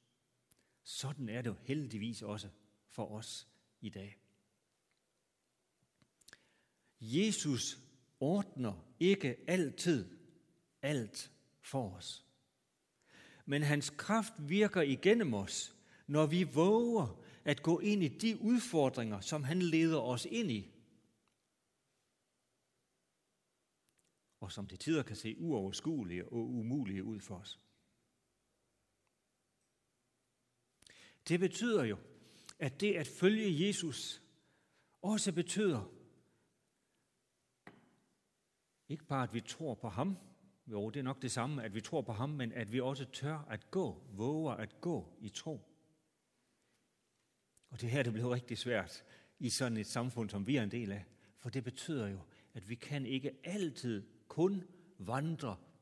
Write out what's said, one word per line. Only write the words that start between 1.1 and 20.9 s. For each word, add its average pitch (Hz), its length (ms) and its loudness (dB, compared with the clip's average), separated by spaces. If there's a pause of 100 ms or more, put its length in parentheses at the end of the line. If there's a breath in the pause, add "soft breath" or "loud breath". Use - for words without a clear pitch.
er 117 140 -4
det 110 140 -2
heldigvis 117 640 -4
også 104 280 -6 (360)
for 110 200 -6
os - 420 -10 (320 soft breath)
i 110 80 -8
dag. 101 280 -12 (2750 soft breath)
Jesus 143 760 0 (420)
ordner 131 800 -2
ikke 175 360 4 (100)
altid 160 720 2 (640)
alt 135 500 -4 (280)
for 110 340 -4
os. - 320 -12 (1200 loud breath)
Men 143 160 2
hans 147 280 2
kraft 220 480 0
virker 190 420 4
igennem 156 540 6
os, - 420 -4 (300 loud breath)
når 151 200 6
vi 170 160 4
våger 185 800 4 (220 loud breath)
at 147 180 2
gå 165 160 4
ind 208 240 4
i 156 60 4
de 220 320 0
udfordringer, 131 800 2
som 147 240 -2
han 170 180 2
leder 160 380 6
os 123 240 0
ind 220 260 -2
i, 104 200 -2 (3750)